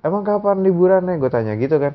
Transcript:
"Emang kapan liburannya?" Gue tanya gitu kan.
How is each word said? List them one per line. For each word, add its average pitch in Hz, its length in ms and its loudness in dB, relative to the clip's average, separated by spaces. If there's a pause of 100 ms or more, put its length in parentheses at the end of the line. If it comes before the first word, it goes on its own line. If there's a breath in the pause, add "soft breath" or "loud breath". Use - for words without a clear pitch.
"Emang 202 160 -4
kapan 202 400 0
liburannya?" 180 580 2
Gue 127 80 0
tanya 110 300 -2
gitu 139 180 0
kan. 143 180 -2